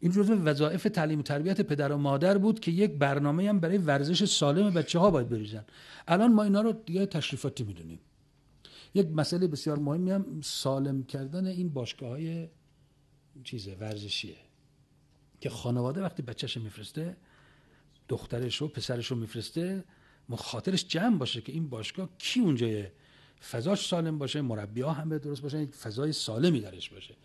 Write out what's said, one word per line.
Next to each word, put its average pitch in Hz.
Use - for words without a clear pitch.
این 170
جزو 202
وظایف 151
تعلیم 156
و 147
تربیت 156
پدر 147
و 147
مادر 143
بود 220
که -
یک 190
برنامه‌ای 143
هم 202
برای 170
ورزش 151
سالم 175
بچه‌ها 170
باید 127
بریزن. 107
الان 208
ما 214
اینا 202
رو 220
دیگه 196
تشریفاتی 139
می‌دونیم. 82
یک 190
مسئلهٔ 160
بسیار 147
مهمی 156
هم 196
سالم 135
کردن 139
این 180
باشگاه‌های 151
چیزه، 98
ورزشیه، 104
که 135
خانواده 123
وقتی 170
بچه‌شو 117
می‌فرسته، 113
دخترش 120
رو، 151
پسرش 120
رو 131
می‌فرسته، 165
مخاطرش 120
جمع 196
باشه 113
که -
این 160
باشگاه 123
کی -
اونجایه، 113
فضاش 165
سالم 165
باشه، 147
مربی‌ها 117
همه 156
درست 143
باشن، 147
یک 147
فضای 127
سالمی 135
درش -
باشه. -